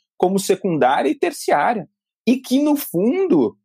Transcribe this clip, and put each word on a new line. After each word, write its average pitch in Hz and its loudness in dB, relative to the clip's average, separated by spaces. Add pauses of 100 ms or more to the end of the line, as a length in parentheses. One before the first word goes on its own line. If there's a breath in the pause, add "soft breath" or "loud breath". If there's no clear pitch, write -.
(180 soft breath)
como 190 2
secundária 175 0
e 302 -2
terciária. 214 -2 (400)
E 247 4
que, 262 0
no 294 2
fundo, 220 0